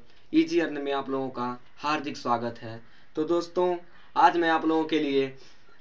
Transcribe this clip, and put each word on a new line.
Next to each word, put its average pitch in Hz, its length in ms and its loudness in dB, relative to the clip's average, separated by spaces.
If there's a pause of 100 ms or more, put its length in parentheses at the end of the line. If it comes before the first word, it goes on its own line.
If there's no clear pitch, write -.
(340)
ईजी 165 260 4
Earn 147 220 0
में 139 120 -2
आप 139 160 -2
लोगों 135 200 -2
का 123 340 -6 (140)
हार्दिक 147 400 -2
स्वागत 120 420 -2
है। 113 220 -10 (340)
तो 156 80 0
दोस्तों, 170 540 2 (380)
आज 170 220 8
मैं 165 120 4
आप 156 160 4
लोगों 160 200 4
के 156 140 2
लिए 139 280 2 (540)